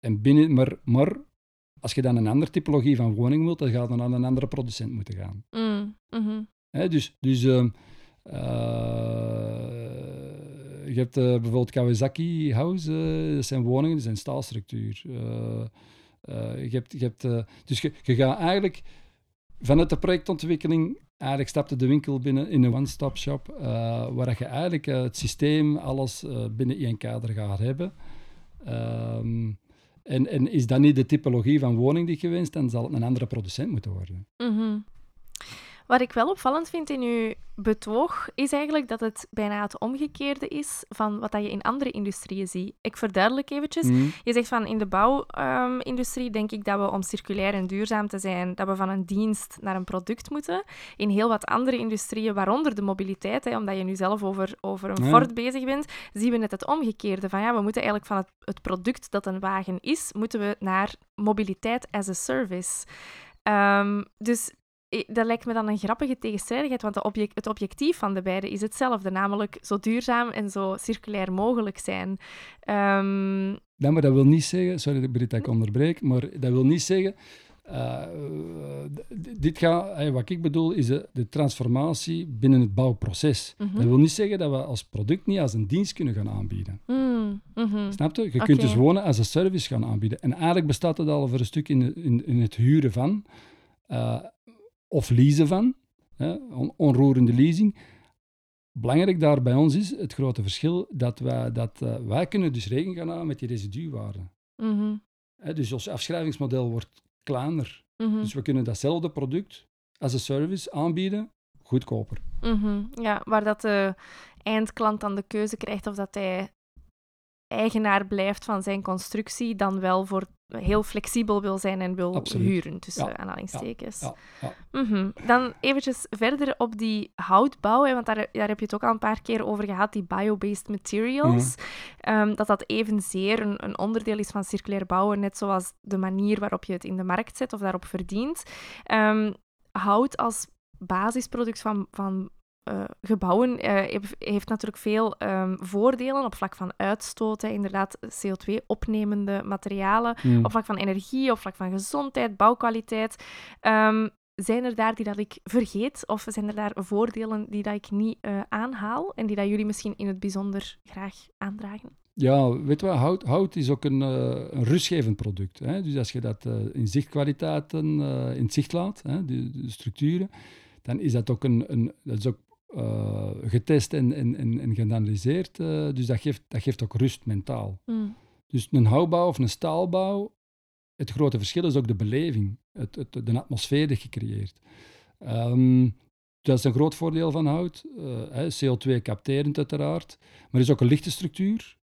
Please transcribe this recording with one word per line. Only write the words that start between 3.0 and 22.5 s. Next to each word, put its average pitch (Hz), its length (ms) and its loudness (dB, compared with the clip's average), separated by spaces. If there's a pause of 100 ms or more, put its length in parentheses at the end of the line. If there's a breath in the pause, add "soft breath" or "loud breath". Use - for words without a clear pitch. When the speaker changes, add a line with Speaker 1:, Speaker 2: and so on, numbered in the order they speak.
Speaker 1:
woning 127 300 4
wilt, 165 140 0
dan 135 120 2
gaat 120 180 0
dan 120 140 0
aan 123 100 0
een 123 120 2
andere 127 220 2
producent 120 460 -4
moeten 104 220 -6
gaan. 95 360 -10
Speaker 2:
Mm, 214 460 -2 (120)
mhm. 214 320 -4 (300)
Speaker 1:
Hè, 175 180 0
dus, 160 320 0
dus, 131 240 2
ehm, 127 240 6 (1120 soft breath)
eh, 58 2250 -6
je 123 60 4
hebt, 123 160 0
eh, 131 80 4
bijvoorbeeld 120 460 2
Kawasaki 135 840 2
House, 156 380 0 (360)
eh, 151 60 0
dat 139 100 0
zijn 131 180 0
woningen, 135 340 2
dat 131 80 -2
zijn 113 120 -2
staalstructuur. 113 920 -6
Eh, 113 520 -6 (600 soft breath)
eh, 113 500 -8
je 123 60 -2
hebt, 123 160 -6
je 143 60 -12
hebt, 120 260 -2
eh, 117 180 0 (220 soft breath)
dus - 160 -2
je, - 120 -2 (100)
je 131 120 4
gaat 131 240 4
eigenlijk 185 440 0 (760 soft breath)
vanuit 151 300 6
de 165 80 2
projectontwikkeling, 165 1000 0 (180)
eigenlijk 135 340 -2
stapte 143 260 -2
de 127 100 2
winkel 139 320 2
binnen 135 320 0